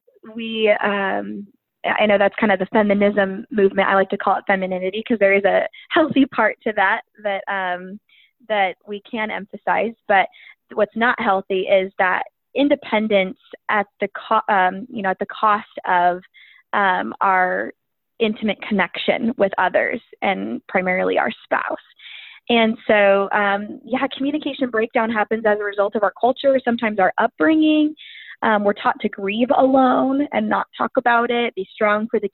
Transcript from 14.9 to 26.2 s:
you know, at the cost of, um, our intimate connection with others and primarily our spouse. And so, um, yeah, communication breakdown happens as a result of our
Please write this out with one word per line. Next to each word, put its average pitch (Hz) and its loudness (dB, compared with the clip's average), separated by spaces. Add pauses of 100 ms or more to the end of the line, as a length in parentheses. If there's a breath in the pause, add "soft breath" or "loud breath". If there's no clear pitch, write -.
you 220 -10
know, 190 -2
at 185 -4
the 196 -6
cost 214 0 (180)
of, 180 2 (500 soft breath)
um, 196 0
our 185 0 (460)
intimate 214 -2
connection 202 -2
with 196 0
others 180 0 (220)
and 202 -4
primarily 185 0
our - 0 (120)
spouse. - -4 (680 loud breath)
And 226 2 (100)
so, 196 4
um, 202 -2
yeah, 254 -4 (100)
communication 277 -4
breakdown 226 0
happens 220 -2
as 208 2
a 208 -4
result 202 -2
of 208 -2
our 190 0